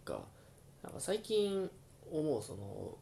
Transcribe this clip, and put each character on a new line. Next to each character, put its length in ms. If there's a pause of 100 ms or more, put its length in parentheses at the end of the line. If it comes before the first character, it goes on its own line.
果、 180 (600)
な 80
ん 20
か 80
最 200
近 500 (400)
思 280
う 40
そ 120
の、 480